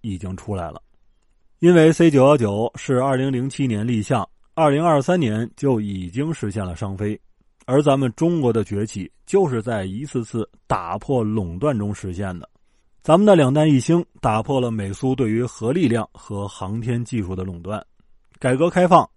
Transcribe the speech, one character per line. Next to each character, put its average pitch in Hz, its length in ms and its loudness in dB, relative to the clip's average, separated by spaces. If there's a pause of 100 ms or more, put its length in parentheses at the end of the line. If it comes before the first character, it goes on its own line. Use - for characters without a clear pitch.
已 101 180 -6
经 92 180 -10
出 104 180 -10
来 85 160 -8
了。 80 120 -18 (760)
因 175 140 6
为 160 180 8
C 165 180 6
九 135 160 6
幺 147 100 6
九 110 380 -2
是 131 260 -2
二 135 160 0
零 135 160 -2
零 131 160 -4
七 135 180 -4
年 110 200 -4
立 117 160 -2
项， 110 240 -2 (280)
二 156 160 4
零 147 140 0
二 156 160 4
三 175 180 0
年 113 380 -2
就 131 240 0
已 95 300 -6
经 139 220 -6
实 107 180 -6
现 101 140 -6
了 90 120 -8
商 98 200 -8
飞， 104 220 -4 (460)
而 135 180 2
咱 139 160 2
们 127 180 -2
中 170 240 0
国 123 120 2
的 107 120 0
崛 101 220 -4
起 98 240 -10 (160)
就 190 220 2
是 120 140 -4
在 107 220 -4
一 98 200 -8
次 120 200 -6
次 110 240 -6 (180)
打 95 320 -4
破 127 240 -2
垄 104 360 -4
断 131 200 -2
中 104 160 -4
实 95 180 -10
现 90 260 -8
的。 - 100 -18 (540)
咱 156 160 4
们 202 60 4
的 208 100 8
两 139 180 4
弹 151 180 4
一 135 100 4
星 170 240 2 (160)
打 113 220 0
破 135 180 -2
了 120 100 -2
美 104 220 -6
苏 131 220 -2
对 120 160 -2
于 113 120 0
核 117 300 -4
力 165 160 2
量 110 240 -2
和 101 360 -10
航 101 320 -8
天 120 240 -4
技 110 180 -4
术 90 140 -6
的 92 80 -8
垄 87 180 -12
断， 98 200 -8 (560)
改 131 180 0
革 160 120 0
开 180 180 2
放 165 300 6